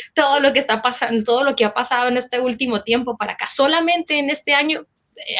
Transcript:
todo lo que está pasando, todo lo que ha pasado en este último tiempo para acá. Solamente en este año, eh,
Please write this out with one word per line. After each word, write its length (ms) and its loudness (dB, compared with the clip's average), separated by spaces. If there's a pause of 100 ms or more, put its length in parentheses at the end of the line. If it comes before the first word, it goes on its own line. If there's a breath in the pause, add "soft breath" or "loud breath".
(140 loud breath)
todo 260 2
lo 140 4
que 60 2
está 220 0
pasando, 420 0
todo 200 2
lo 120 0
que 100 2
ha 80 0
pasado 360 0
en 80 0
este 220 -4
último 440 -2
tiempo 340 -2
para 160 -4
acá. 140 -8
Solamente 720 0
en 100 0
este 240 -2
año, 320 0 (300)
eh, 240 -12